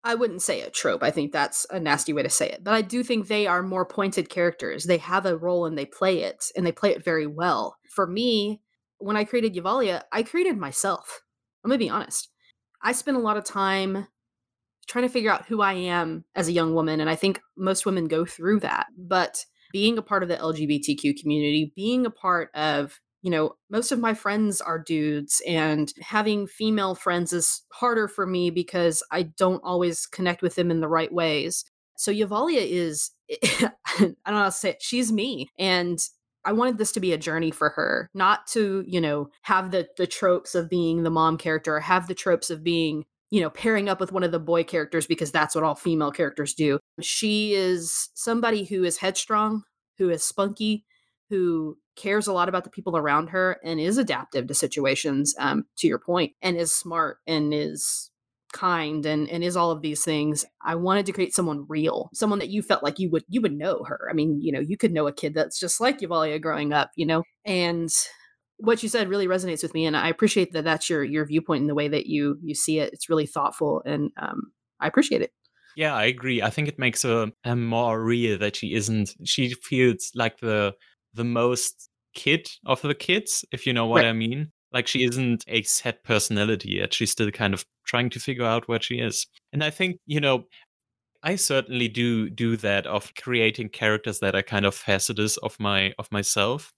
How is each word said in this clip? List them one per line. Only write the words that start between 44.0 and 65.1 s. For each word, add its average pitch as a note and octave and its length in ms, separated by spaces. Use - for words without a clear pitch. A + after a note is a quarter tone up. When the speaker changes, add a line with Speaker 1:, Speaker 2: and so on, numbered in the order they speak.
Speaker 1:
one F#3 100
of E3+ 80
the E3+ 80
boy E3 240
characters D#3+ 440
because D#3+ 240
that's D3+ 240
what D#3+ 80
all D3 120
female D#3 360
characters D3 420
do. D3 260
She G#3+ 540
is F#3 580
somebody A3+ 500
who F#3 220
is E3+ 120
headstrong, G#3+ 680
who F#3 120
is E3 140
spunky, G#3 640
who E3 480
cares G#3 300
a G3 60
lot F3 140
about F3+ 160
the - 60
people F3 260
around D3 340
her F#3 340
and E3 160
is F#3 180
adaptive B2+ 500
to C#3+ 60
situations, C#3 840
um, C#3+ 260
to E3+ 80
your - 120
point, F3 420
and F3+ 140
is E3+ 160
smart E3 460
and D3+ 260
is D3+ 580
kind D#3 520
and, D3+ 240
and E3+ 140
is F3 140
all E3+ 140
of D#3 100
these D3+ 240
things. D3+ 400
I E3 120
wanted F#3+ 320
to G3 40
create F#3 220
someone D3+ 340
real, D#3 460
someone G#3 260
that D#3+ 80
you G3+ 140
felt - 200
like D3 160
you F#3 120
would, D#3 180
you A3+ 140
would F#3+ 100
know D3 320
her. - 260
I - 40
mean, D#3 280
you D#3 120
know, C3+ 80
you E3 160
could F#3+ 160
know D3+ 120
a C#3+ 60